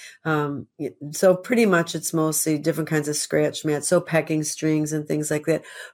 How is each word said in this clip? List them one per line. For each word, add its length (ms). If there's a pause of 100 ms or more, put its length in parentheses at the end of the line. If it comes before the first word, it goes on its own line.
(240)
um, 420 (100)
y-, 140 (220)
so 240
pretty 300
much 280
it's 180
mostly 460
different 320
kinds 180
of 80
scratch 480
mats, 240
so 120
pecking 420
strings 500
and 140
things 240
like 160
that. 180 (300)